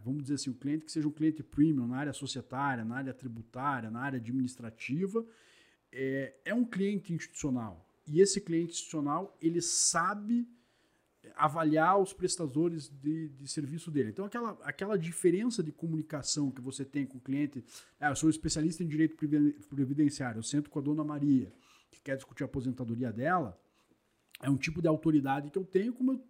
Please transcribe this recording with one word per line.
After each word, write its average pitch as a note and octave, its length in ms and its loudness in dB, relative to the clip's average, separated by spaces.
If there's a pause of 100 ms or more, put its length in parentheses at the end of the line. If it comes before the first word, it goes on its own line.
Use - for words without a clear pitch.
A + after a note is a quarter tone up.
vamos C#3 200 -4
dizer C#3 120 -2
assim, C3+ 140 -6
o A#2+ 60 -6
cliente D3+ 300 -4
que - 60 -16
seja D3+ 160 0
um D3 40 0
cliente D#3 320 0
premium C#3+ 420 4
na B2 120 -2
área C#3+ 160 -4
societária, B2+ 680 -4
na A2+ 120 -4
área C3 180 -6
tributária, B2 760 -6
na A#2 100 -6
área C3+ 160 -4
administrativa, B2+ 1080 -4 (680)
é, C3+ 520 -4
é F3 120 -4
um A#3+ 100 2
cliente G3 480 -2
institucional. A#2+ 720 -6 (200)
E D3+ 120 2
esse G3 220 6
cliente E3+ 300 -2
institucional, D#3 680 -4
ele E3+ 220 0
sabe G#3 840 2 (880)
avaliar D#3 640 4
os F#3+ 140 2
prestadores E3 760 -2
de, D3+ 400 -4
de C3+ 180 -16
serviço D#3 440 -6
dele. C3 180 2
Então, F#3+ 160 -6
aquela, A3+ 380 -6
aquela G3 340 -2
diferença F3+ 640 2
de D#3 100 -2
comunicação D3+ 800 -2
que C3 120 -10
você C3 220 -8
tem C3+ 220 -4
com C3 120 -14
o A#2+ 40 -14
cliente, C#3 420 -4 (360)
"Ah, D3 100 2
eu C3+ 60 0
sou D#3 140 4
especialista D#3+ 540 0
em E3+ 40 -2
direito D#3 280 2
previ-, D3 380 4 (160)
previdenciário, C#3 720 0
eu A2+ 40 -6
sento D3 260 -2
com D3+ 100 -4
a - 20 -4
dona D3+ 220 0
Maria, C#3+ 500 2 (380)
que - 100 -20
quer C3+ 140 -4
discutir - 280 -8
a - 20 -2
aposentadoria B2 640 -2
dela", C3 480 -2 (800)
é - 80 0
um C#3 80 6
tipo D#3+ 240 -2
de E3 60 4
autoridade D3 640 2
que - 60 -2
eu F#3+ 80 -2
tenho, G#3 280 2
como C4 200 2
eu C4 160 -6